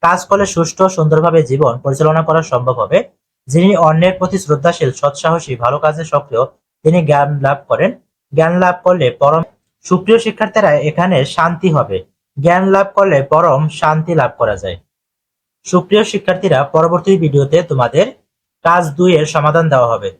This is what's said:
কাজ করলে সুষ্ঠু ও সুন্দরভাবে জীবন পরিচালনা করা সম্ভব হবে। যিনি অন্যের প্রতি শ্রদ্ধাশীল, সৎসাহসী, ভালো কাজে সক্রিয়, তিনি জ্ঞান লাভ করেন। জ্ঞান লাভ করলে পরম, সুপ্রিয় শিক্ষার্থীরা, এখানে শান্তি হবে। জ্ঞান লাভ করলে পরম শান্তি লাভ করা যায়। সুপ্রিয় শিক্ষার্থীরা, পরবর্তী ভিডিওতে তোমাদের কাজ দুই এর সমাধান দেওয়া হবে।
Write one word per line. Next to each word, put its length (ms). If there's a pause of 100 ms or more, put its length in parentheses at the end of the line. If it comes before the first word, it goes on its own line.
কাজ 240
করলে 200
সুষ্ঠু 380
ও 40
সুন্দরভাবে 540
জীবন 360
পরিচালনা 440
করা 200
সম্ভব 360
হবে। 200 (500)
যিনি 280
অন্যের 420
প্রতি 200
শ্রদ্ধাশীল, 540
সৎসাহসী, 640
ভালো 220
কাজে 260
সক্রিয়, 400 (400)
তিনি 180
জ্ঞান 380
লাভ 180 (100)
করেন। 220 (440)
জ্ঞান 240
লাভ 160 (100)
করলে 260
পরম, 320 (420)
সুপ্রিয় 340
শিক্ষার্থীরা, 560
এখানে 500
শান্তি 480
হবে। 240 (400)
জ্ঞান 320
লাভ 260
করলে 280
পরম 460
শান্তি 460
লাভ 240
করা 180
যায়। 200 (920)
সুপ্রিয় 380
শিক্ষার্থীরা, 600
পরবর্তী 520
ভিডিওতে 460
তোমাদের 440 (580)
কাজ 260
দুই 260
এর 100
সমাধান 420
দেওয়া 200
হবে। 320